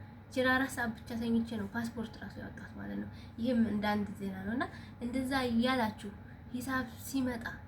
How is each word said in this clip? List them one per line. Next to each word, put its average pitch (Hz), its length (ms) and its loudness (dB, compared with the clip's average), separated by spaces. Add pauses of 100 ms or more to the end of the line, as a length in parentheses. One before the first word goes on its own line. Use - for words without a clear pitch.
(240)
ይቺን 254 240 4
አራት 254 240 6
ሰዓት 240 220 0
ብቻ - 220 -10
ተኝቼ 233 380 4
ነው 196 160 -2
ፓስፖርት 233 480 -2
ራሱ - 200 -10
ያወጣሁት - 380 -10
ማለት 202 220 -6
ነው። - 120 -4 (280)
ይህም 233 300 4
እንደ 208 200 2
አንድ 208 280 2
ዜና 196 260 -4
ነው። 202 120 -2
እና 285 120 2 (360)
እንደዛ 254 300 -2 (160)
እያላችሁ 233 640 4 (380)
ሂሳብ 254 380 -2 (140)
ሲመጣ፣ 247 440 0 (220)